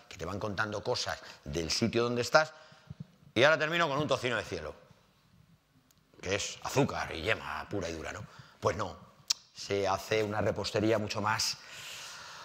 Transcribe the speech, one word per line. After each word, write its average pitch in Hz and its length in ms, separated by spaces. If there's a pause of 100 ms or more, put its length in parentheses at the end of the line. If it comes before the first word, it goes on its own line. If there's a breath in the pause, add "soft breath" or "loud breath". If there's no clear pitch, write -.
que - 120
te 80 80
van 95 120
contando 104 440
cosas 110 360 (260 loud breath)
del 78 260
sitio 117 320
donde 120 180
estás, 151 320 (840 loud breath)
y 110 80
ahora 156 140
termino 160 320
con 135 80
un 147 100
tocino 123 300
de 101 80
cielo, 78 300 (1500)
que 95 140
es - 280
azúcar 82 520
y 80 80
yema 78 480
pura 90 180
y 85 60
dura, 73 180
¿no? 101 140 (340 loud breath)
Pues 107 160
no, 95 200 (580)
se 101 340
hace 104 340
una 107 200
repostería 104 560
mucho 104 240
más 107 340 (880 loud breath)